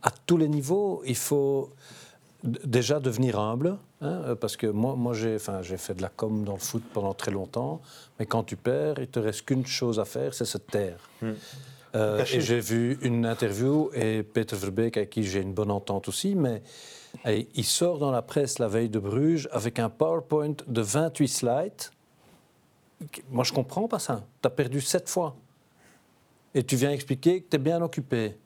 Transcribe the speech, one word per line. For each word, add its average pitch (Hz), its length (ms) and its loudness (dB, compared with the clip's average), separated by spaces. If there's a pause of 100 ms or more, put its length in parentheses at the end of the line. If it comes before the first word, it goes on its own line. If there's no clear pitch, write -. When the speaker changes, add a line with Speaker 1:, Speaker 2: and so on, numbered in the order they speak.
Speaker 1:
à - 60 6 (160)
tous 175 100 6
les 160 140 4
niveaux. 160 560 0
Il 127 100 0
faut 139 560 2 (720)
d-, 120 220 -2
déjà 127 340 2
devenir 123 400 2
humble, 127 380 0 (240)
hein, 147 60 -4 (180)
euh, 123 100 -2
parce 107 220 -4
que 117 100 0
moi, 110 300 0
moi 120 160 0
j'ai, 110 220 0
enfin, 98 260 -4
j'ai 90 160 -6
fait - 160 -6
de 90 80 -6
la 92 80 -4
com 110 340 -2
dans 101 120 -4
le 95 40 -8
foot 113 240 -6 (100)
pendant 101 200 -2
très - 180 -4
longtemps, 120 480 -4 (400)
mais 110 60 -2
quand 113 180 0
tu 101 140 -6
perds, 147 420 0
il 127 80 -6
te - 120 -2
reste 107 260 -2
qu'une 131 200 0
chose 117 360 0
à - 40 2
faire, 135 280 -4
c'est - 100 -2
se - 140 -4
taire. 95 400 -4 (240)
Speaker 2:
Hmm. 113 100 -2 (640)
Speaker 1:
Euh, 107 220 4
Speaker 3:
Cacher. 123 200 2
Speaker 1:
et - 40 2
j'ai 120 180 4
vu 117 420 0
une 117 240 2
interview, 120 680 2
et 110 300 0
Peter 110 340 -2
Verbeek, 101 400 0
avec 104 140 0
qui 110 120 0
j'ai 98 160 0
une 95 140 -4
bonne 104 180 0
entente 101 380 -2
aussi, 196 260 0
mais, 123 260 2 (640)
et 113 300 2
il 117 80 0
sort 175 360 2
dans 143 120 2
la 120 100 2
presse 135 380 0
la 117 80 2
veille 113 220 2
de 113 100 0
Bruges 135 540 2
avec 117 260 -2
un 113 80 2
PowerPoint 156 680 0 (120)
de 117 140 0
vingt-huit 143 480 2
slides. 131 420 0 (1600)
Moi, 127 140 0
je - 100 0
comprends 147 340 0
pas 165 120 -2
ça. 113 240 -4 (180)
T'as 135 80 4
perdu 135 320 0
sept 180 280 0
fois. 160 260 -2 (1160)
Et 131 100 4
tu 135 120 0
viens 135 160 4
expliquer 147 500 2
que - 80 -20
t'es 156 80 4
bien 160 240 2
occupé. 131 640 -2